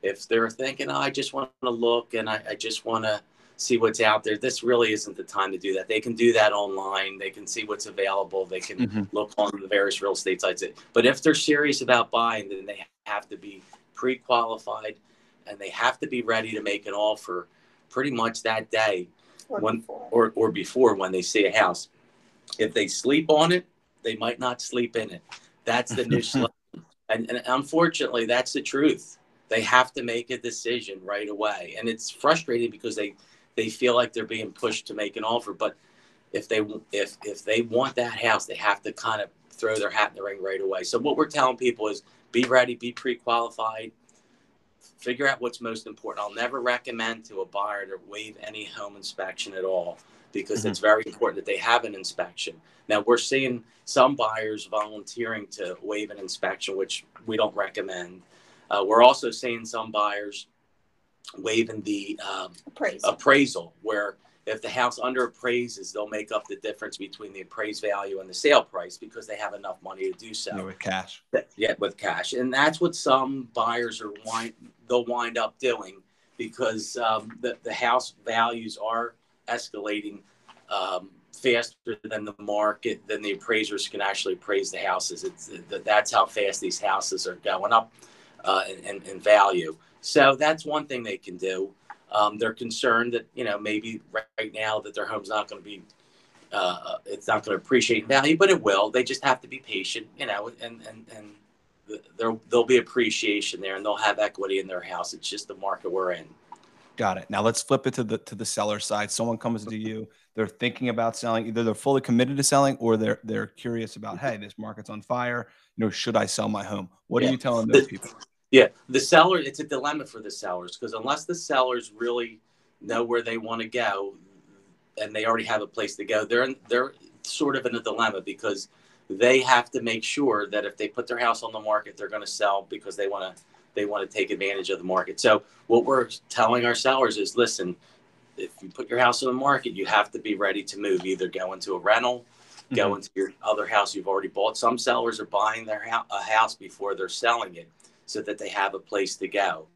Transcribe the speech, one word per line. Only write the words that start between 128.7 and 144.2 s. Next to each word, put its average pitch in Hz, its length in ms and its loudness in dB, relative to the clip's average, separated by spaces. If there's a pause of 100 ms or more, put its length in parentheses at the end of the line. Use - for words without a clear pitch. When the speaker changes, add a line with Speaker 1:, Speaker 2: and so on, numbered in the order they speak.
Speaker 1:
they 123 300 6
have 127 320 4
to 123 100 -4
make 113 220 -2
sure 110 420 2
that 101 180 -2
if 101 120 -8
they 107 100 -2
put 117 220 -8
their 120 100 -4
house 117 240 2
on 113 100 -8
the 107 80 -8
market, 107 360 -2
they're 101 120 -8
gonna 104 180 -8
sell 98 440 2
because 101 240 -10
they 98 140 -2
wanna, 95 260 -6 (400)
they 104 100 0
wanna 101 220 -2
take 98 240 -2
advantage 98 400 -4
of 90 80 -2
the 87 60 -12
market. 92 340 0
So 107 240 6 (240)
what 120 180 6
we're 131 240 2 (200)
telling 120 360 2
our 120 120 2
sellers 131 420 2
is, 101 180 -2
"Listen, 98 380 0 (640)
if - 160 -10 (100)
you 95 60 -14
put 120 200 -12
your 123 120 0
house 120 240 4
on - 20 2
the 127 140 0
market, 139 320 2
you 92 140 -4
have 104 260 2
to - 80 -8
be 107 160 -2
ready 98 260 0
to 98 160 -10
move, 95 260 0
either 92 220 -2
go 92 260 -6
into 95 220 -6
a 90 60 -4
rental, 120 440 2 (500)
go 104 160 4
Speaker 2:
Mm-hmm. 101 60 0
Speaker 1:
into - 200 -14
your 92 160 -2 (100)
other 104 240 0
house 104 260 2
you've 92 160 -6
already 98 200 -2